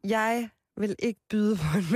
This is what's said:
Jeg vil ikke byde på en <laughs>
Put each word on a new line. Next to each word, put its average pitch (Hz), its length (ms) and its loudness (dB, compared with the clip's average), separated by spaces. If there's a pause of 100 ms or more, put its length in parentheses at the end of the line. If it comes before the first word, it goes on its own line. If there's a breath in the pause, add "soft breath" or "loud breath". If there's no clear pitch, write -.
Jeg 220 460 0 (280)
vil 202 220 -2
ikke 233 200 -2 (100)
byde 214 260 2
på 156 220 0
en 190 140 0
<laughs> 226 40 4